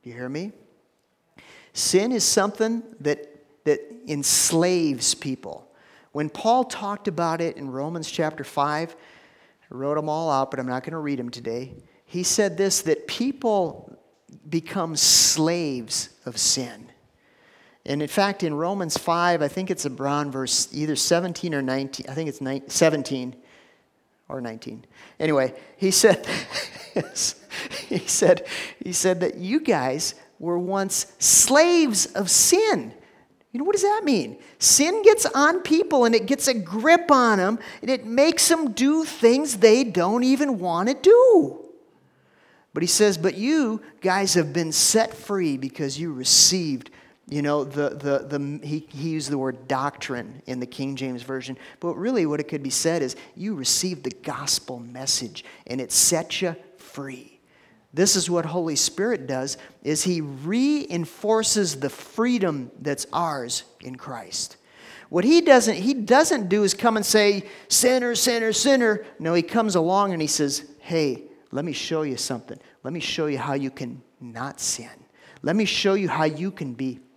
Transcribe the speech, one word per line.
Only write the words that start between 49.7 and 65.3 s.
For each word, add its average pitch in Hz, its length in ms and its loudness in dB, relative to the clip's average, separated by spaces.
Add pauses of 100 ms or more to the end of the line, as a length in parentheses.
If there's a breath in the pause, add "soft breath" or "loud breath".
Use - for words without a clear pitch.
in 127 120 -8
the 123 80 -6
King 135 300 -8
James 127 260 -8
Version, 127 340 -10 (220 loud breath)
but 170 160 -6
really 190 320 -2
what 147 140 -2
it 147 80 -8
could 143 160 -8
be 135 60 -6
said 165 320 -2
is, 127 120 -6 (220 loud breath)
"You 202 180 -8
received 147 480 -4
the 127 80 -6
gospel 135 680 -6
message 123 640 -6 (240 loud breath)
and 131 120 -6
it 123 120 -8
set - 500 0
you 170 140 -4 (200)
free." 135 540 -14 (640 soft breath)
This 190 220 2
is 180 120 -2
what 170 160 0
Holy 165 300 -4
Spirit 175 540 -2
does, 135 280 -4 (280 loud breath)
is 156 180 -2
he 175 180 0
reinforces 196 1600 -2
the 135 100 -4
freedom 190 840 -2 (100)
that's 143 300 -6
ours 143 500 -4 (180)
in 127 140 -14
Christ. 117 640 -12 (540 loud breath)
What 175 120 0
he 320 180 6